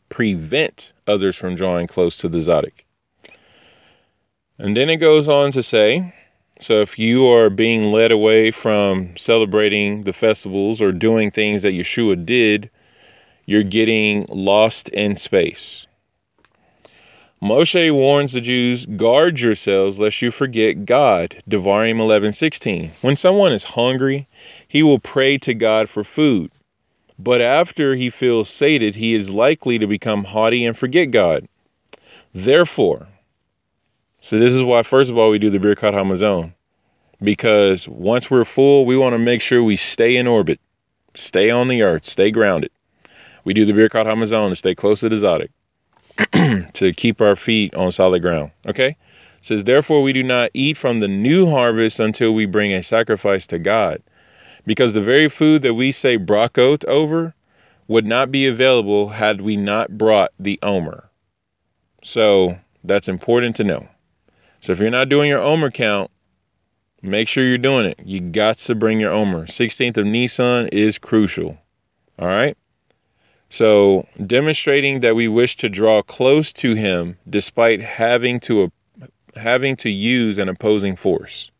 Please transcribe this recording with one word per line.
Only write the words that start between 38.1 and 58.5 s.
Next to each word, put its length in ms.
we're 140
full, 400
we 100
wanna 240
make 220
sure 200
we 140
stay 400
in 120
orbit, 340
stay 360
on 180
the 140
earth, 240
stay 260
grounded. 400
We 100
do 120
the 80
Birkat 320
Hamazon 460
to 40
stay 200
close 260
to 80
the 80
Zaddik, 320
<clears throat> 20
to 200
keep 280
our 140
feet 380
on 180
solid 300
ground, 300
okay? 220
It 80
says, 240
"Therefore 380
we 100
do 100
not 300
eat 240
from 220
the 80
new 420
harvest 500
until 340
we 120
bring 260
a 120
sacrifice 640
to 120
God, 420
because 280
the 80
very 260
food 360
that 100
we 180
say 260
brakot 680
over 480
would 180
not 260
be 140
available 640